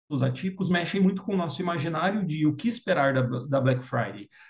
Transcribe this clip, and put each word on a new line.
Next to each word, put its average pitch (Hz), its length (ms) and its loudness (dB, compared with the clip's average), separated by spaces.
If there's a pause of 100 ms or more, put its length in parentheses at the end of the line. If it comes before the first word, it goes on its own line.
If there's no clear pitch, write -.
(240)
atípicos 185 440 -2
mexem 175 320 0
muito 185 220 4
com 202 140 -2
o - 20 0
nosso 170 240 -4
imaginário 170 640 -2
de 151 220 0
o 147 80 2
que 220 120 -4
esperar 151 460 2
da, 131 80 2
da 127 400 0
Black 127 220 2
Friday. 104 440 -4 (220)